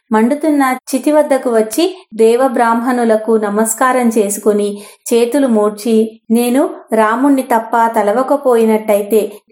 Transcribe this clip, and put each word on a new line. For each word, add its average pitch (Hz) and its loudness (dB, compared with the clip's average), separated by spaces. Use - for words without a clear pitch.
మండుతున్న 269 2
చితి 269 -2
వద్దకు 285 0
వచ్చి 233 -2
దేవబ్రాహ్మణులకు 233 0
నమస్కారం 226 0
చేసుకుని 208 -2
చేతులు 240 0
మోడ్చి, 220 0
"నేను 240 0
రాముణ్ణి 240 2
తప్ప 226 -2
తలవకపోయినట్టయితే 220 0